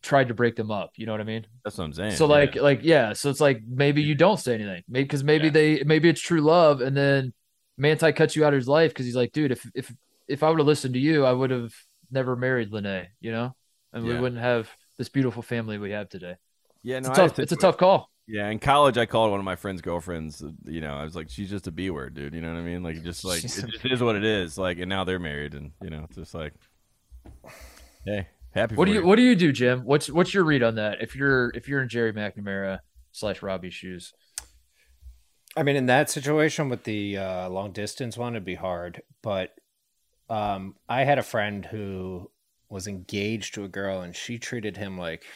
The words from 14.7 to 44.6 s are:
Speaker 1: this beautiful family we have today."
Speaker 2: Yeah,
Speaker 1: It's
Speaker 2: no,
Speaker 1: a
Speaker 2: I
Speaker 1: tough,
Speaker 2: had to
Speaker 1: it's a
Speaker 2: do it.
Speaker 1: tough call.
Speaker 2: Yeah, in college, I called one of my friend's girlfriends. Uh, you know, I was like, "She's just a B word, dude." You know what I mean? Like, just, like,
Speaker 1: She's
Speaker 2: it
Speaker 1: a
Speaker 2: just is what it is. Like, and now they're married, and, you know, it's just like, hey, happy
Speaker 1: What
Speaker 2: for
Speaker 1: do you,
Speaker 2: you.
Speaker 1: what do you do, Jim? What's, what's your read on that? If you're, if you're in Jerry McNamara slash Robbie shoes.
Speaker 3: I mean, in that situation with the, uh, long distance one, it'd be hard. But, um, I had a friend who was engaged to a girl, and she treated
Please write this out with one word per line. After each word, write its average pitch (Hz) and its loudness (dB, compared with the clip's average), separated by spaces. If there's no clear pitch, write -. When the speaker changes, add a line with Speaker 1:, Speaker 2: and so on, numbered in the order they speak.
Speaker 1:
this 123 -6
beautiful 123 -2
family 110 -6
we 101 -8
have 104 -8
today." 90 -14
Speaker 2:
Yeah, 127 -6
Speaker 1:
It's 131 -6
Speaker 2:
no, - -
Speaker 1:
a 127 -4
Speaker 2:
I - 6
Speaker 1:
tough, 185 8
Speaker 2:
had - -2
to 135 -2
Speaker 1:
it's - -2
a 165 0
Speaker 2:
do - -6
it. - 2
Speaker 1:
tough 180 4
call. 180 4
Speaker 2:
Yeah, 104 -4
in 113 -4
college, 139 4
I 117 2
called 113 2
one 98 0
of 98 -6
my 95 -4
friend's 92 -8
girlfriends. 82 -6
Uh, 76 -12
you 80 -8
know, 76 -8
I 73 -8
was 78 -12
like, 80 -10
"She's 101 -10
just 101 -8
a - -8
B 90 -6
word, 67 -8
dude." 71 -10
You 82 -8
know 82 -8
what 85 -8
I 85 -8
mean? 87 -8
Like, 82 -8
just, 85 -10
like, 87 -4
Speaker 1:
She's - -8
Speaker 2:
it 120 -8
Speaker 1:
a - -10
Speaker 2:
just 110 -12
is 127 -2
what 117 2
it 101 -2
is. 98 0
Like, 90 -2
and 90 -6
now 95 -2
they're 92 -2
married, 73 -6
and, 73 -14
you 92 -12
know, 78 -12
it's - -20
just 85 -16
like, 78 -10
hey, 98 -4
happy 110 -2
Speaker 1:
What 156 4
Speaker 2:
for - -
Speaker 1:
do 202 2
you, 214 2
Speaker 2:
you. 165 2
Speaker 1:
what 190 8
do 240 6
you 247 8
do, 170 4
Jim? 123 2
What's, 143 0
what's 175 0
your 196 4
read 143 4
on 113 2
that? 107 -4
If 113 -10
you're, 131 2
if 117 -12
you're 139 -2
in 127 -6
Jerry 113 -2
McNamara 98 -6
slash 101 -8
Robbie 92 -8
shoes. 90 -14
Speaker 3:
I 160 -2
mean, 143 2
in 131 0
that 135 6
situation 151 0
with 120 -6
the, 101 -4
uh, 92 -6
long 95 -6
distance 110 -8
one, 120 -6
it'd 104 -8
be 90 -6
hard. 87 -8
But, 95 -4
um, 101 -6
I 127 0
had 139 4
a 120 -2
friend 104 -4
who 95 -10
was 95 -10
engaged 101 -6
to 104 -8
a 98 -12
girl, 95 -6
and 87 -14
she - -10
treated 107 -8